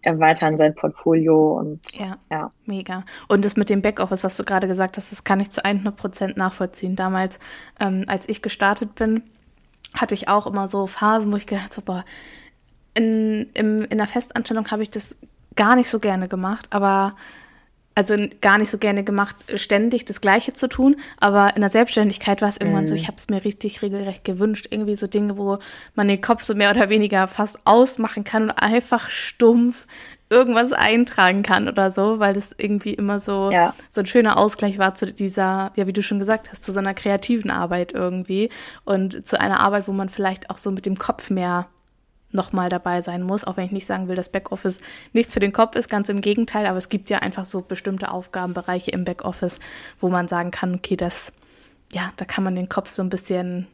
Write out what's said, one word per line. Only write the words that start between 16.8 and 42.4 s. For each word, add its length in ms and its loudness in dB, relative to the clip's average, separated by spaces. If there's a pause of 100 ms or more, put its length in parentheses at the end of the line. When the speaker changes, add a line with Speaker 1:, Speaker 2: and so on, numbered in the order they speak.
Speaker 2:
also 200 2
n-, 160 0 (100)
gar 180 6
nicht 120 2
so 80 -4
gerne 260 0
gemacht, 320 -2 (180)
ständig 500 2
das 160 -8
Gleiche 320 2
zu 160 -4
tun, 280 4 (220)
aber 380 6
in 60 2
der 80 2
Selbstständigkeit 720 2
war 60 2
es 100 -4
irgendwann 280 0
so, 80 0
Speaker 1:
Mhm. 20 0
Speaker 2:
ich 120 -4
habe 80 -10
es 120 -14
mir 160 -2
richtig 380 -4
regelrecht 420 -6
gewünscht, 460 -2
irgendwie 260 -2
so 100 -6
Dinge, 320 -2
wo 200 -2 (360)
man 140 2
den 120 2
Kopf 220 2
so 120 -2
mehr 160 6
oder 200 4
weniger 360 4
fast 380 -4
ausmachen 600 4
kann 200 0
und 80 -2
einfach 580 0
stumpf 760 4 (420)
irgendwas 440 6
eintragen 680 4
kann 260 2
oder 220 2
so, 280 0
weil 160 4
das 240 -6
irgendwie 360 -2
immer 240 -2
so, 320 -2
Speaker 1:
Ja. 240 4 (160)
Speaker 2:
so 100 -4
ein 60 0
schöner 320 4
Ausgleich 400 2
war 160 2
zu 180 -4
dieser, 640 -2
ja, 100 0
wie 60 -4
du 100 -2
schon 160 -2
gesagt 320 -2
hast, 140 -14
zu 80 -6
so 80 -2
einer 140 -2
kreativen 560 0
Arbeit 420 -2
irgendwie 580 -2 (340)
und 420 -2
zu 140 0
einer 200 0
Arbeit, 280 2
wo 40 -4
man 160 -4
vielleicht 420 -4
auch 80 -8
so 120 -6
mit 140 -6
dem 140 -2
Kopf 320 -6
mehr 360 0 (640)
noch 200 -4